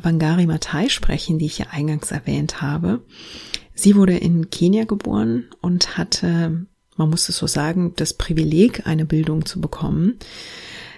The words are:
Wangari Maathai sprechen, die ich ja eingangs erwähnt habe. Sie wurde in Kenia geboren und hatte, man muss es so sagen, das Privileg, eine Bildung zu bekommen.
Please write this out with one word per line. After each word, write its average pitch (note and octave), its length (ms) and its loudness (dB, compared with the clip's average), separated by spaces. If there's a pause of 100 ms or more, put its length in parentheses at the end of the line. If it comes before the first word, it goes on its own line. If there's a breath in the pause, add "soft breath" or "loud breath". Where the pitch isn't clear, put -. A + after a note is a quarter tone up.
Wangari E3 420 2
Maathai D#3+ 440 -2
sprechen, - 500 0
die D3+ 80 0
ich - 100 -10
ja - 140 -6
eingangs D3+ 400 -4
erwähnt C#3+ 500 -4
habe. E3 420 -2 (720 loud breath)
Sie G3+ 220 6
wurde F#3+ 220 6
in E3+ 340 0
Kenia G3 340 2
geboren A3 600 -2 (160)
und F3+ 360 -2
hatte, E3+ 680 -2 (280)
man D#3 140 2
muss E3 200 0
es - 80 -4
so - 100 -4
sagen, E3+ 480 0
das - 180 -2
Privileg, D#3+ 720 2
eine D#3 200 0
Bildung D#3 420 0
zu F3+ 140 -8
bekommen. D#3+ 580 -2 (800 loud breath)